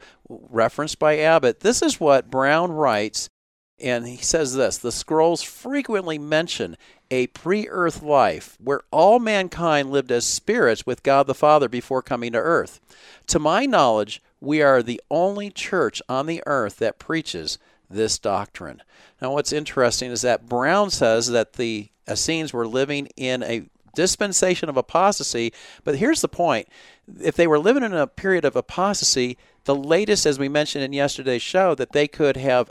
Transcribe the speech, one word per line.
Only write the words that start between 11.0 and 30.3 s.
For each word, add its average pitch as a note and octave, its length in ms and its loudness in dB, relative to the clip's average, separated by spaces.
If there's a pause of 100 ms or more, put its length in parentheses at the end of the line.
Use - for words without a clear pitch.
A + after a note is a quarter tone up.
God C#3 240 4
the C3+ 80 -2
Father D3+ 340 4
before B2 320 -6
coming A#2+ 320 -6
to A#2 60 -2
earth. D3 420 -2 (480)
To - 120 0
my F3 260 2
knowledge, A#2+ 560 2 (180)
we D3 200 0
are C3+ 220 6
the A#2 180 -8 (100)
only G3+ 400 -2
church - 580 -4
on C3 180 -2
the E3 200 -6
earth B2 320 -2
that A2+ 200 -2
preaches F2+ 600 -6 (300)
this G#2 300 -2
doctrine." F#2+ 640 -6 (380)
Now, C3 140 -4
what's D3 180 -2
interesting B2+ 580 0
is A#2 120 -6
that A#2 260 0
Brown E3 420 0
says A#2 380 2
that A#2+ 260 0
the A2 340 -6 (200)
Essenes D#3 440 -4
were A#2 140 -4
living C#3 500 -2
in B2+ 260 -4
a A2+ 260 -6 (260)
dispensation F#3 760 0
of C#3 80 -6
apostasy, B2+ 760 0 (320)
but D3 120 -2
here's C4 260 0
the - 60 0
point. D3 380 -2 (540)
If - 160 -2
they - 100 4
were D#3 120 4
living A#3+ 260 2
in G#3 100 -4
a D#3 140 0
period F#3 360 0
of C3 120 0
apostasy, C3 840 -2 (260)
the C#3 100 2
latest, F3 520 0
as C#3+ 120 2